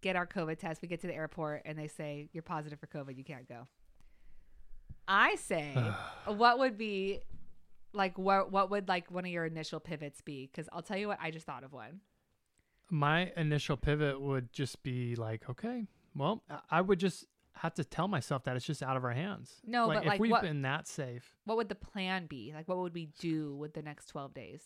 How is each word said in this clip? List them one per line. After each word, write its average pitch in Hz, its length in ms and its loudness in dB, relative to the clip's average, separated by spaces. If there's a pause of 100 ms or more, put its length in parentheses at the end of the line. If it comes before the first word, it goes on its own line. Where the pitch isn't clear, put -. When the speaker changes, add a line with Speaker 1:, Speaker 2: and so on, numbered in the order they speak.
Speaker 1:
get 190 140 2
our 180 120 2
covid 160 320 -2
test, 165 220 -4
we 175 60 -8
get 170 140 -4
to 180 60 -6
the 170 80 -4
airport, 151 500 -4
and 151 120 -6
they 151 100 -6
say, 147 460 -8
"You're 165 100 -8
positive 151 360 -4
for 151 80 -14
covid, 135 300 -8
you 135 60 -12
can't 131 240 -12
go." 120 200 -14 (1400)
I 226 280 6
say, 151 380 -2
Speaker 2:
<sighs> 113 520 0
Speaker 1:
what 226 340 6
would 262 180 4
be, 196 440 -2 (720)
like, 190 240 2
what, 196 340 6
what 196 200 4
would, 202 160 0
like, 180 240 2
one 180 140 -2
of 180 60 -4
your 170 140 0
initial 160 340 -4
pivots 151 420 -8
be? 135 320 -10
'Cause 160 180 -8
I'll - 120 -8
tell 208 140 -4
you 208 100 0
what, 208 140 -2
I 160 100 -4
just 160 140 -10
thought 135 180 -8
of 139 100 -16
one. 135 280 -12 (880)
Speaker 2:
My 160 480 4
initial 151 400 2
pivot 147 440 2
would 135 300 0
just - 320 -4
be 123 320 0
like, 113 340 -4
"Okay, 226 380 -4 (280)
well," 160 340 0
I, 147 100 -8 (100)
I 165 120 6
would 185 180 6
just 185 260 0 (300)
have - 200 -2
to 160 80 0
tell 165 240 0
myself 143 380 0
that 127 100 0
it's 123 100 -2
just 151 180 -2
out 131 140 0
of 127 60 -2
our 123 80 0
hands. 143 540 -6
Speaker 1:
No, 226 220 4
Speaker 2:
Like, 165 120 4
Speaker 1:
but, - 60 -2
Speaker 2:
if 156 40 6
Speaker 1:
like, 104 120 4
Speaker 2:
we've 226 100 6
Speaker 1:
what, 233 100 8
Speaker 2:
been 151 200 0
that 139 260 0
safe. 123 480 -8 (100)
Speaker 1:
what 220 120 0
would 226 120 2
the 202 60 -4
plan 185 520 -4
be? 135 260 -10
Like, 156 140 -10
what 185 100 0
would 180 160 -2
we 170 140 -6 (120)
do 156 360 -2
with 151 180 -8
the 160 80 -8
next 151 260 -12
twelve 139 260 -10
days? 120 320 -14